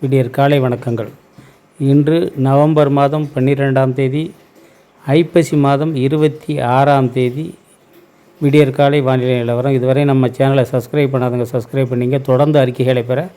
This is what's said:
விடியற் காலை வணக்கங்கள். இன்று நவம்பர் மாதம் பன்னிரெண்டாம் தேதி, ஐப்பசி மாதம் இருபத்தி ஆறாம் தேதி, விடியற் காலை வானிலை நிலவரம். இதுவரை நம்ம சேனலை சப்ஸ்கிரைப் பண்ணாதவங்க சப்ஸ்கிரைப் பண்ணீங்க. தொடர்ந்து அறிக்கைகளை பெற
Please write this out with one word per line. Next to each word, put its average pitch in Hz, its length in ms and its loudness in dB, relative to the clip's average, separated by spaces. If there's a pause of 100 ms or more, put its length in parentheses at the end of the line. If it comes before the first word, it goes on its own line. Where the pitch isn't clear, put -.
விடியற் 131 300 0
காலை 139 300 2
வணக்கங்கள். 120 460 -4 (720)
இன்று 147 560 2
நவம்பர் 143 540 2
மாதம் 143 460 0
பன்னிரெண்டாம் 135 580 0
தேதி, 139 400 -4 (720)
ஐப்பசி 160 520 2
மாதம் 143 380 0
இருபத்தி 151 640 -2
ஆறாம் 131 540 2
தேதி, 131 420 -4 (840)
விடியற் 143 380 2
காலை 143 260 2
வானிலை 127 360 0
நிலவரம். 120 360 -2
இதுவரை 131 300 0
நம்ம 131 240 2
சேனலை 135 440 0
சப்ஸ்கிரைப் 135 420 -2
பண்ணாதவங்க 123 380 -2
சப்ஸ்கிரைப் 127 380 -4
பண்ணீங்க. 127 320 -2
தொடர்ந்து 143 380 2
அறிக்கைகளை 123 440 0
பெற 127 340 -4